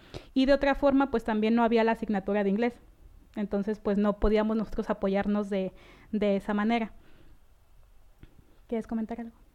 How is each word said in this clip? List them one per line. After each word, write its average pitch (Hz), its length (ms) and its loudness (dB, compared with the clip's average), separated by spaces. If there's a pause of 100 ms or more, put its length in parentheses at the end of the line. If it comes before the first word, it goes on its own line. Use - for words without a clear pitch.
(340)
Y 269 120 4
de 277 80 6
otra 277 200 2
forma, 277 360 2
pues, 226 140 -2
también 220 300 0
no 233 100 4
había 226 200 4
la 226 80 2
asignatura 202 520 -2
de 196 60 2
inglés. 233 240 0 (640)
Entonces, 202 420 -4
pues, 202 200 -2
no 202 200 0
podíamos 214 380 2
nosotros 214 340 -4
apoyarnos 202 580 -2
de, 190 240 -2 (400)
de 208 240 2
esa 196 180 -4
manera. 220 380 0 (1700)
¿Quieres 226 200 -6
comentar 226 340 -6
algo 226 160 -16 (180)